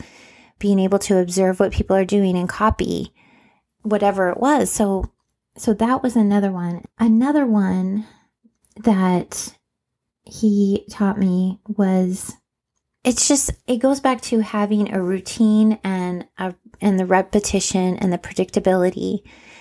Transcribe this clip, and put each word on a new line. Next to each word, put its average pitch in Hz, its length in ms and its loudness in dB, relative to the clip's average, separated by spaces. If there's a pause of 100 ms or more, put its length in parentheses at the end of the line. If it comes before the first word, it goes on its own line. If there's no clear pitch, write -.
(580)
being 202 200 0
able 190 220 2
to 196 180 0
observe 185 400 0
what 196 140 2
people - 240 0
are 190 80 2
doing 190 320 0
and 180 120 -2
copy - 640 -4 (680)
whatever 202 460 0
it - 100 -4
was. 262 320 2
So, 196 400 -2 (460)
so - 180 -2
that 240 300 0
was 247 100 -2
another 202 380 2
one. 175 320 -6 (160)
Another 254 440 4
one 196 640 0 (680)
that 185 800 0 (680)
he 202 680 0
taught 202 280 -2
me 185 480 0
was, 190 680 -2 (720)
it's 240 220 0
just, 277 240 0 (160)
it 247 120 -2
goes 269 220 0
back 262 220 0
to 226 180 0
having 208 520 0
a 190 100 -2
routine 214 800 2
and 180 440 -4 (120)
a, 185 160 -4 (260)
and 196 180 2
the 185 80 0
repetition 185 880 0
and 185 160 0
the 175 60 -2
predictability. 185 1000 -2 (400)